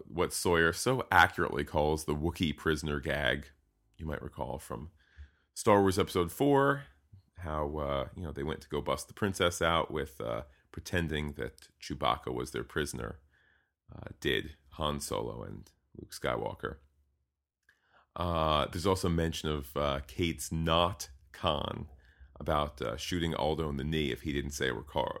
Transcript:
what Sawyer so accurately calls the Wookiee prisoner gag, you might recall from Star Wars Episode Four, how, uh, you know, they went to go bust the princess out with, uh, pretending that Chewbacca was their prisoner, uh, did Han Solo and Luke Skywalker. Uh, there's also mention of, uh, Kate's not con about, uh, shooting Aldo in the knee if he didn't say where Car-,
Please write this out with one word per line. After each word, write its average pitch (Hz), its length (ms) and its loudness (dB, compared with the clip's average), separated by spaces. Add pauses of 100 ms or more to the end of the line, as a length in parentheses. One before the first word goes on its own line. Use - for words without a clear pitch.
what 82 260 0
Sawyer 82 400 4
so 123 380 0
accurately 85 540 6
calls 76 400 0
the 78 100 0
Wookiee 78 420 0
prisoner 76 440 0
gag, 71 460 -2 (500)
you 82 100 -10
might 73 160 -6
recall 67 360 -8
from 62 320 -10 (640)
Star 104 260 8
Wars 95 180 6
Episode 87 320 2
Four, 139 520 4 (560)
how, 78 400 -2
uh, 69 360 0
you 90 80 -10
know, 78 100 -6
they 69 100 -6
went 78 180 -4
to - 80 -20
go 73 140 -2
bust 69 260 -4
the - 60 -20
princess 92 480 2
out 82 280 2
with, 71 300 -6
uh, 57 220 -4 (280)
pretending 78 640 -2
that - 360 -10 (120)
Chewbacca 65 540 -2
was 64 160 -6
their 58 140 -6
prisoner, 64 540 -4 (720)
uh, - 200 -14 (100)
did 69 360 -2 (160)
Han 73 280 -2
Solo 55 420 -6
and 50 280 -14 (280)
Luke - 140 -16
Skywalker. 57 640 -4 (1400)
Uh, 80 560 2
there's 90 160 -6
also 92 220 4
mention 82 400 0
of, 73 260 -4
uh, 71 320 0
Kate's - 460 -4
not 82 560 2 (240)
con 82 540 -2 (520)
about, 73 440 -2
uh, 58 160 -4
shooting 82 360 -2
Aldo 78 360 0
in 69 80 -4
the 67 60 -6
knee 76 260 0
if - 120 -6
he 76 120 -4
didn't 69 160 -4
say 67 200 -2
where 57 120 -4
Car-, - 380 -4